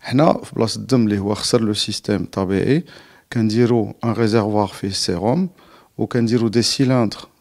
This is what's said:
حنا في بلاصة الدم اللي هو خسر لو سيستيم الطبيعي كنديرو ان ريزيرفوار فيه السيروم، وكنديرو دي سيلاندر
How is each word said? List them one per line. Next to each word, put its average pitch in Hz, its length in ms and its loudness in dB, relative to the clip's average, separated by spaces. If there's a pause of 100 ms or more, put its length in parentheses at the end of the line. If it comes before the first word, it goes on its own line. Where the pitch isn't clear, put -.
حنا 143 320 2 (100)
في - 120 -18
بلاصة 110 240 -2
الدم 113 240 2
اللي 104 160 2
هو 101 140 -2
خسر 113 280 0
لو 107 120 0
سيستيم 104 480 -2
الطبيعي 98 640 0 (480)
كنديرو 113 680 0
ان 117 80 0
ريزيرفوار 107 560 2
فيه - 200 -8
السيروم، 104 600 -2 (480)
وكنديرو 113 500 0
دي 113 140 2
سيلاندر 127 560 0 (240)